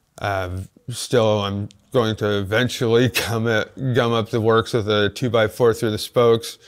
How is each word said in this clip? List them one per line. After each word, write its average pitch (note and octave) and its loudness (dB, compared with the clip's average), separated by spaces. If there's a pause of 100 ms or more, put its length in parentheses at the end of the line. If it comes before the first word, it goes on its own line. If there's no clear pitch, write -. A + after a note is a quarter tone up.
(220)
Um, F#2+ -6 (220)
still, A2 0
I'm G2+ -4 (240)
going A2 0
to G#2 -2
eventually A#2 0
<laughs> - -4
gum, A2+ -2
it, A2 0 (220)
gum A#2 0
up A2+ -2
the A#2 -2
works A2+ 2
of A2+ 0
the G#2 2
two-by-four A2+ 2
through A2 -2
the G#2+ -4
spokes A#2 2 (100)